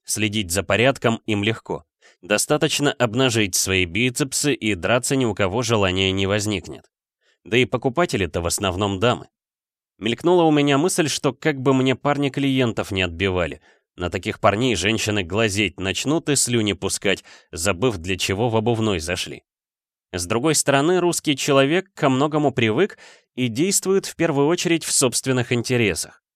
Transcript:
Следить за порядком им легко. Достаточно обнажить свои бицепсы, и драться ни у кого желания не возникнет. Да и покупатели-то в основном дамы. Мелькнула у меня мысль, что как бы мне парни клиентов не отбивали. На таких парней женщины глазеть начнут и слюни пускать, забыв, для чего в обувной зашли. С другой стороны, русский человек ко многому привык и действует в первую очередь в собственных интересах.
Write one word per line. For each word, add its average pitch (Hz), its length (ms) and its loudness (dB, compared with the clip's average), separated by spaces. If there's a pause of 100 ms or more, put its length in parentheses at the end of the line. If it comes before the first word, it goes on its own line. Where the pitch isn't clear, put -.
Следить 104 460 -2
за 92 120 0
порядком 113 640 2
им 104 180 0
легко. 104 400 -4 (380)
Достаточно 143 720 0
обнажить 113 600 0
свои 95 300 2
бицепсы, 123 680 -2
и 107 200 -2
драться 113 420 0
ни 131 80 2
у 107 100 0
кого 98 280 -2
желания 95 500 2
не 98 140 0
возникнет. 101 640 -4 (540)
Да 110 120 -2
и 127 80 4
покупатели-то 113 760 -2
в 85 60 -2
основном 98 540 -2
дамы. 104 280 0 (720)
Мелькнула 165 460 2
у 160 60 4
меня 143 280 4
мысль, 165 300 0
что 131 240 -2
как 139 280 -4
бы 135 140 4
мне 131 220 2
парни 143 340 -2
клиентов 131 600 -2
не 95 100 0
отбивали. 87 580 -2 (360)
На 87 140 -4
таких 98 300 -6
парней 110 360 2
женщины 104 460 0
глазеть 98 560 0
начнут 127 500 -2
и 143 80 2
слюни 110 360 0
пускать, 95 520 -2 (260)
забыв, 95 480 -2
для 90 180 -4
чего 101 320 -2
в 113 80 0
обувной 110 440 0
зашли. 85 420 -6 (720)
С 87 140 -6
другой 120 280 0
стороны, 147 460 2
русский 160 360 0
человек 143 580 2
ко 147 140 0
многому 143 440 2
привык 123 460 -2 (360)
и 127 140 -2
действует 185 580 0
в - 80 -12
первую 143 320 0
очередь 170 380 0
в - 80 -6
собственных 127 600 0
интересах. 117 720 -2 (140)